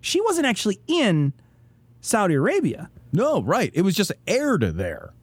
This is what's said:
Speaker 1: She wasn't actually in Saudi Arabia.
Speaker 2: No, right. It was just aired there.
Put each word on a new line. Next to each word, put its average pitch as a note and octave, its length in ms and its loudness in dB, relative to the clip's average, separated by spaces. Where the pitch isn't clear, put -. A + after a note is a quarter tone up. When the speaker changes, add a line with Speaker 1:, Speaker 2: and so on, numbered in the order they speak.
Speaker 1:
She - 200 -2
wasn't F4 260 0
actually G#3 400 -2
in F3 460 2
Saudi G3 340 0
Arabia. F3+ 540 0
Speaker 2:
No, A3+ 300 2
right. D#3+ 320 0
It D#3+ 80 0
was F#3+ 140 0
just G3+ 160 -2
aired B3+ 320 0
there. F2 360 -8